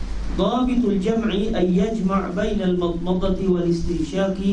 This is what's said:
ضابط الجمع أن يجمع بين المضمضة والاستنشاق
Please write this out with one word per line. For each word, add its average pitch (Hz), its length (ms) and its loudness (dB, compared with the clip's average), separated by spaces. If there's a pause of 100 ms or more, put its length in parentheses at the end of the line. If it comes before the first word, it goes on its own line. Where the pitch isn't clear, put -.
(380)
ضابط 240 460 2
الجمع 202 500 0
أن 185 400 0
يجمع 196 540 0
بين 196 340 -2
المضمضة 185 840 0
والاستنشاق 175 880 0 (160)